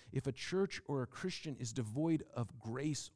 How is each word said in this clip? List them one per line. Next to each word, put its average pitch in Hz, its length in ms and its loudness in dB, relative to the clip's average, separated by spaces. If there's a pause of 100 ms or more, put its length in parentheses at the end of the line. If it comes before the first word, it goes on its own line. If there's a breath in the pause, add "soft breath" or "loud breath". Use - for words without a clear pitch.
(120)
if 131 140 0
a 131 60 2
church - 540 2
or 139 160 2
a 120 40 0
Christian 160 500 -4
is 123 160 -4
devoid 135 500 4 (120)
of 120 240 -2
grace 131 580 -2